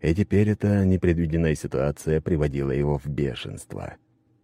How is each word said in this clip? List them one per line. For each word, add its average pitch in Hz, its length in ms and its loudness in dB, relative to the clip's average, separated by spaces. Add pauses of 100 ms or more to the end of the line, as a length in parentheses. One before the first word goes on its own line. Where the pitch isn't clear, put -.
И 80 140 2
теперь 101 360 2
эта 101 340 2
непредвиденная 82 720 2
ситуация 73 640 -2
приводила 69 500 0
его 71 260 0
в 71 100 -6
бешенство. 50 880 -8 (500)